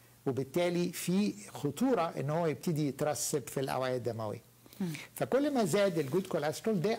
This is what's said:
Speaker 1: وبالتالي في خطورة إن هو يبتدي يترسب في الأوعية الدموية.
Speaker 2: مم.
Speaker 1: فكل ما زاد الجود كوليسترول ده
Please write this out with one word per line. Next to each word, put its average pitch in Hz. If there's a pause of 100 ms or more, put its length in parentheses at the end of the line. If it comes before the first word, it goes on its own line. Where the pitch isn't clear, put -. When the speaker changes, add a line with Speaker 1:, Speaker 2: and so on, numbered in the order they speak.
(260)
Speaker 1:
وبالتالي 175
في 196 (140)
خطورة 202 (180)
إن 139
هو 170
يبتدي 151
يترسب 147
في -
الأوعية 131
الدموية. 110 (380)
Speaker 2:
مم. 175 (220)
Speaker 1:
فكل 277
ما 233
زاد 185
الجود 156
كوليسترول 160
ده 220